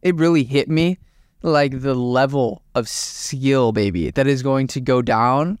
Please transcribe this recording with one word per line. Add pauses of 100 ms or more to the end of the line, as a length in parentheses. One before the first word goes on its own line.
it
really
hit
me, (440)
like,
the
level (120)
of
skill,
baby,
that
is
going
to
go
down